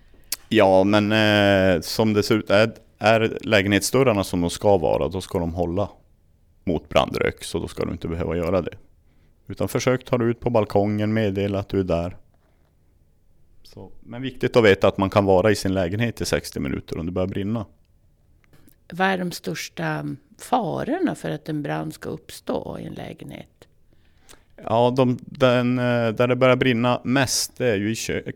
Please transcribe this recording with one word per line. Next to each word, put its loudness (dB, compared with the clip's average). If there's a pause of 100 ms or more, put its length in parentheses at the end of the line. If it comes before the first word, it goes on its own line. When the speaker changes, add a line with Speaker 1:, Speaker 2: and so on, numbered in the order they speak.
(500)
Speaker 1:
Ja, 6
men, 2
eh, 4
som 0
det 2
ser 2
ut, -2
är, 4 (240)
är 2
lägenhetsdörrarna 2
som -2
de 0
ska 2
vara, 0
då -8
ska -4
de -4
hålla -2 (760)
mot -4
brandrök, -2
så -6
då -8
ska -8
du -6
inte -10
behöva -6
göra -2
det. -2 (680)
Utan -6
försök -2
ta -2
dig 0
ut -2
på -4
balkongen, 0
meddela -2
att -8
du -2
är 2
där. -2 (1500)
Så, -20 (120)
men -14
viktigt -2
att 6
veta 6
att 0
man 2
kan 4
vara 6
i 4
sin -2
lägenhet -2
i -6
sextio -4
minuter -6
om -8
det -8
börjar -2
brinna. -6 (1300)
Speaker 2:
Vad -2
är -2
de -6
största -8 (220)
farorna -4
för -10
att -10
en -6
brand -8
ska -14
uppstå -10
i -12
en -12
lägenhet? -16 (880)
Speaker 1:
Ja, 0
de, 2
den, 0
eh, 0
där 0
det 2
börjar 4
brinna 2
mest, -2
det -2
är 2
ju -2
i -4
kö-, -6